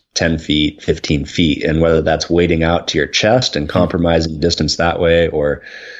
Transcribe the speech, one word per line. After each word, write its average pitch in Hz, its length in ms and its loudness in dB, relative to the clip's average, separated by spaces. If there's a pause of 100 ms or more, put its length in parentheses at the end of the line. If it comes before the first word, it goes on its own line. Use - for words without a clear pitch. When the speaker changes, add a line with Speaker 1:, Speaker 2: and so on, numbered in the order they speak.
(140)
Speaker 1:
ten 82 240 0
feet, 76 440 -2
fifteen 76 440 -2
feet. 80 400 0
And 80 160 2
whether 82 200 4
that's 80 280 0
wading 85 340 2
out 85 240 0
to - 100 -2
your 71 100 0
chest 117 500 0
and 73 100 -2
Speaker 2:
Hmm. - 60 -10
Speaker 1:
compromising 85 640 0
distance 80 380 0
that 85 240 0
way, 85 260 4
or 73 360 -2 (360)